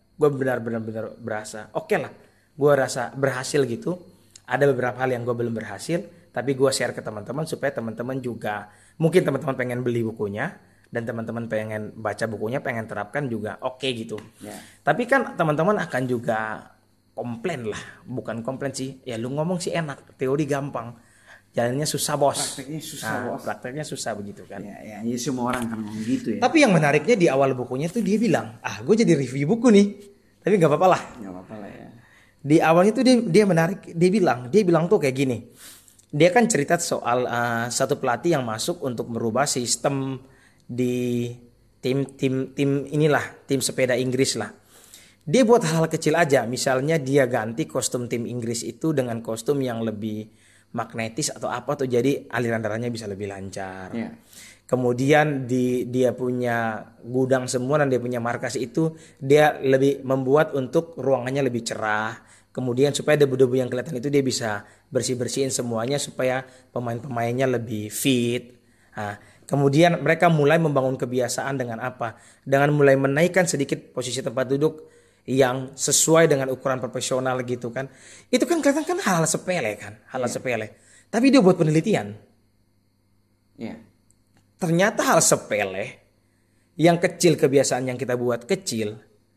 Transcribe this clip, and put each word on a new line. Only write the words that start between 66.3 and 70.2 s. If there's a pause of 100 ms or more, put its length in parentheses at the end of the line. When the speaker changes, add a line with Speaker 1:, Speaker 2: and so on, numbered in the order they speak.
Speaker 1:
pemain-pemainnya
lebih
fit. (400)
Nah, (320)
kemudian
mereka